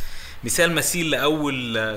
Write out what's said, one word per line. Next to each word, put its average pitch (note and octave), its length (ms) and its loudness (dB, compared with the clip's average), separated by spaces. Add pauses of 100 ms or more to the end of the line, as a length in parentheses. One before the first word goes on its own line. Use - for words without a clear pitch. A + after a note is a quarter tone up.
(440)
مثال E3+ 300 2
مثيل D#3+ 360 0
لأول B2+ 880 0